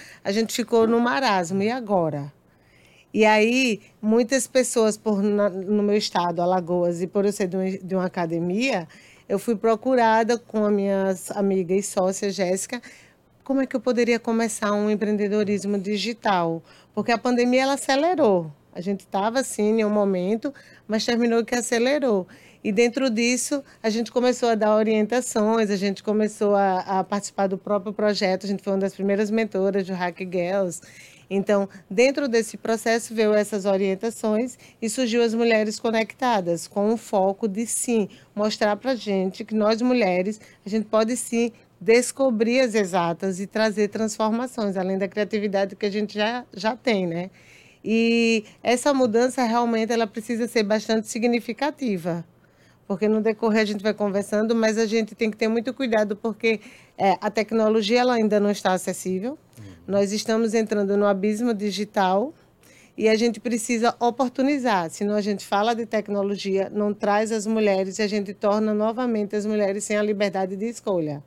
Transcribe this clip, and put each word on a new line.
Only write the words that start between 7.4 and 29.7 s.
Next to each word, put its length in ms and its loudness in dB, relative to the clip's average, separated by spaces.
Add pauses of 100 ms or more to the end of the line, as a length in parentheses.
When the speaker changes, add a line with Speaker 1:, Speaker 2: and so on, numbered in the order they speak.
Speaker 1:
de 100 -4
uma, 140 -2
de 240 -6
uma 100 0
academia, 840 -2 (400)
eu 120 -2
fui 160 -2
procurada 840 2
com 260 -4
a 60 2
minha 460 0 (160)
amiga 420 0
e 80 2
sócia, 480 -2
Jéssica, 500 -4 (640)
como 180 0
é 40 0
que 100 -4
eu 60 -4
poderia 360 2
começar 540 -2
um 180 0
empreendedorismo 880 0
digital? 840 -2 (320)
Porque 160 -2
a 60 2
pandemia, 460 2
ela 100 0
acelerou. 760 2 (240)
A 60 -10
gente 260 -4
tava, 360 0
assim, 400 0
em 20 2
um 60 2
momento, 640 0 (340)
mas 180 -2
terminou 380 2
que 100 -4
acelerou. 720 0 (380)
E 80 -2
dentro 380 2
disso, 520 0 (220)
a 60 0
gente 240 -2
começou 340 2
a 80 2
dar 180 2
orientações, 960 2
a 60 0
gente 260 -2
começou 540 0
a, 440 2
a 40 0
participar 440 -2
do 100 -4
próprio 340 -4
projeto, 540 0
a 20 -6
gente 160 -4
foi 80 -4
uma 80 0
das 160 -2
primeiras 340 0
mentoras 560 0